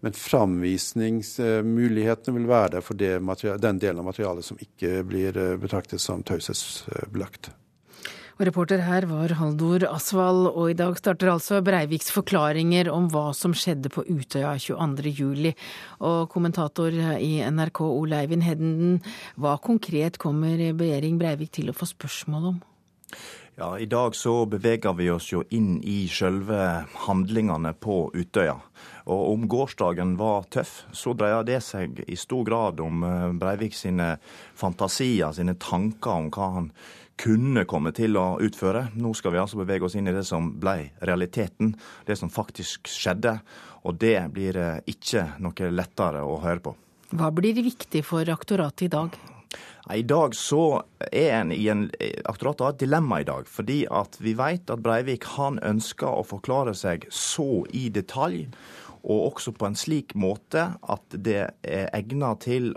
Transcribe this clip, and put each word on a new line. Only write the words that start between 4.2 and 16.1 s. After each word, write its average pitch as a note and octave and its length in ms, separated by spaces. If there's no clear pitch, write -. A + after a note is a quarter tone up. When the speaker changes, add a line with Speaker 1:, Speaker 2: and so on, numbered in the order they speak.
Speaker 1:
som - 140
ikke F#2 460
blir, F#2+ 320
eh, F#2 220
betraktet F#2+ 420
som F2+ 220
taushetsbelagt. - 1300
Speaker 2:
Og G3+ 80
reporter F3+ 400
her F3+ 240
var D#3+ 240
Haldor D#3+ 560
Asvald, F#3 640
og E3+ 160
i E3+ 80
dag F3 180
starter F#3 360
altså F3 340
Breiviks D#3+ 480
forklaringer E3+ 800
om F3 160
hva D3+ 240
som - 180
skjedde C#3+ 380
på - 160
Utøya C#3+ 560
tjueandre D3 480
juli. C#3+ 460
Og E3 240